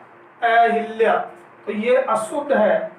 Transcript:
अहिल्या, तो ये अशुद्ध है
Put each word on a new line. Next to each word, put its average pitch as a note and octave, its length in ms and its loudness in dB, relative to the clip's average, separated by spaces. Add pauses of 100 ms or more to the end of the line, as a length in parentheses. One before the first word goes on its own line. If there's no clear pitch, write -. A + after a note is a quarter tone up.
(420)
अहिल्या, A3 760 2 (480)
तो G#3 60 -8
ये A3 240 0
अशुद्ध C4+ 560 -2
है G#3+ 260 2 (200)